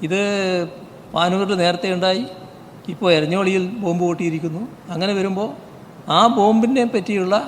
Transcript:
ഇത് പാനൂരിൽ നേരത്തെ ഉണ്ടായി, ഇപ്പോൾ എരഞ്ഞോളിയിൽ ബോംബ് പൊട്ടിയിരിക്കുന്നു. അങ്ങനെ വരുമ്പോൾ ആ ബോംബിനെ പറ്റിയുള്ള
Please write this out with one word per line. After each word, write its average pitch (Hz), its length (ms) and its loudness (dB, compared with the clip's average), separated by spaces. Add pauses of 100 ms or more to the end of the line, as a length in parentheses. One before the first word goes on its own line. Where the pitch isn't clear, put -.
ഇത് 185 140 0 (960)
പാനൂരിൽ 185 480 2
നേരത്തെ 175 340 0
ഉണ്ടായി, 190 280 0 (680)
ഇപ്പോൾ 185 160 -2 (100)
എരഞ്ഞോളിയിൽ 185 440 0 (200)
ബോംബ് 175 260 0
പൊട്ടിയിരിക്കുന്നു. 165 540 -4 (300)
അങ്ങനെ 185 260 -2
വരുമ്പോൾ 196 300 -2 (680)
ആ 180 40 6 (180)
ബോംബിനെ 220 460 4 (100)
പറ്റിയുള്ള 196 400 0 (140)